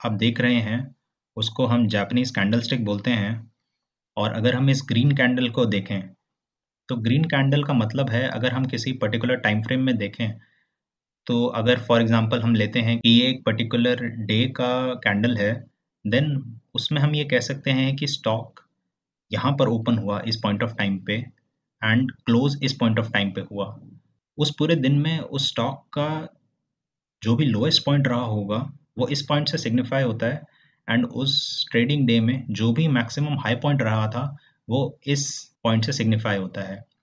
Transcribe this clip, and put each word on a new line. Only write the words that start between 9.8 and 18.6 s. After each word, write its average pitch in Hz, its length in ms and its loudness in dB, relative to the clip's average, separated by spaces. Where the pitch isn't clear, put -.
में 127 160 0
देखें, 107 420 -4
तो 120 180 0
अगर 117 340 2
for 117 220 4
example 113 400 2
हम 117 140 4
लेते 107 240 2
हैं 117 200 2
कि 117 100 4
ये 123 200 6
एक 127 160 -4
पर्टिकुलर 120 580 0
डे 110 440 -2
का 127 460 -2
कैंडल 110 440 0
है, 104 280 -2
then 139 360 0
उसमें 147 260 -2
हम 147 140 2
ये 147 80 0
कह 131 160 0
सकते 135 320 -4
हैं 131 240 2
कि 143 120 -4
स्टॉक - 520 -4